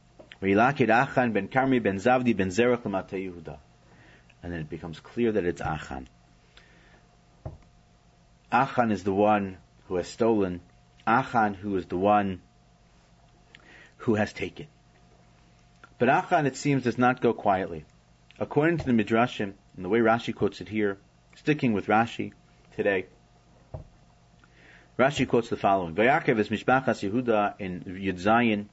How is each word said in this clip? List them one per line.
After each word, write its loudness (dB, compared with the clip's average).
Vayilaked 4
Achan 2
ben -2
Karmi 2
ben 0
Zavdi 2
ben 0
Zerach 2
L'matei -6
Yehuda. -14
And -8
then -6
it -10
becomes -12
clear -2
that 0
it's -2
Achan. -8
Achan 0
is -4
the 0
one 2
who -6
has -2
stolen. 0
Achan 2
who -6
is -6
the -6
one 2
who 0
has 0
taken. -10
But 2
Achan, 2
it -2
seems, -2
does 0
not 2
go 2
quietly. -2
According 0
to -8
the -2
Midrashim, 0
and -12
the -4
way 2
Rashi 0
quotes -4
it -16
here, -4
sticking 0
with -4
Rashi 0
today, 0
Rashi 2
quotes 0
the -6
following. 0
Vayakev 2
es 0
Mishpachas 0
Yehuda 0
in -8
Yud -6
Zayin, 2